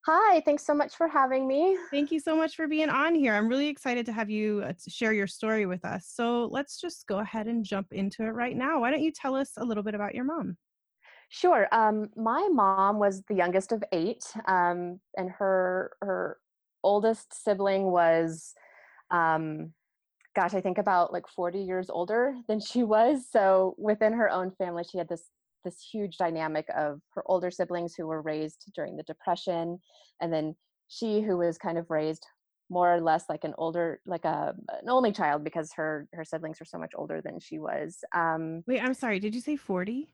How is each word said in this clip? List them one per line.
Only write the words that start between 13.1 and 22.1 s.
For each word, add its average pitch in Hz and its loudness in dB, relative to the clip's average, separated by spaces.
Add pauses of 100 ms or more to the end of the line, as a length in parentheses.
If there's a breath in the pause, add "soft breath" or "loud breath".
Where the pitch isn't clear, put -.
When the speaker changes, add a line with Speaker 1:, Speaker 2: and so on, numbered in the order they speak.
Speaker 1:
the 208 -2
youngest 180 2
of 220 0
eight, 175 -2 (220)
um, 175 2 (200)
and 185 -4
her, 185 0 (100)
her 185 -4 (440)
oldest 208 0
sibling 196 2
was, 165 2 (560 soft breath)
um, 160 0 (640)
gosh, 190 0
I 185 0
think 185 -2
about, 185 2
like, 156 -6
forty 175 -4
years 185 -4
older 226 0 (120)